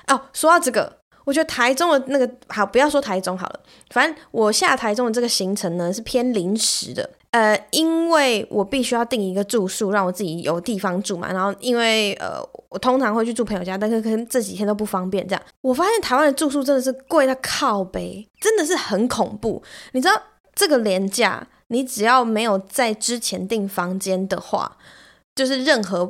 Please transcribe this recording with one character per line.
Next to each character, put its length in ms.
哦， 140
说 160
到 100
这 100
个， 280
我 80
觉 100
得 60
台 240
中 180
的 80
那 100
个， 120
好， 180
不 100
要 140
说 100
台 180
中 200
好 80
了， 140
反 180
正 80
我 220
下 240
台 180
中 120
的 60
这 60
个 80
行 300
程 220
呢， 120
是 120
偏 320
临 200
时 380
的。 160
呃， 280
因 400
为 400
我 120
必 200
须 120
要 80
订 160
一 140
个 100
住 240
宿， 260
让 120
我 80
自 100
己 200
有 180
地 180
方 240
住 140
嘛。 160
然 100
后 160
因 160
为， 460
呃， 260
我 100
通 220
常 140
会 100
去 80
住 100
朋 140
友 80
家， 140
但 100
是 140
可 80
能 180
这 140
几 120
天 120
都 80
不 100
方 260
便 160
这 60
样。 100
我 100
发 160
现 140
台 120
湾 120
的 80
住 160
宿 120
真 140
的 60
是 100
贵 180
到 140
靠 420
北， 460
真 200
的 80
是 100
很 320
恐 300
怖。 240
你 100
知 40
道 60
这 140
个 80
连 340
假， 360
你 140
只 220
要 180
没 200
有 160
在 340
之 260
前 300
订 180
房 320
间 300
的 100
话， 380
就 100
是 200
任 180
何， 280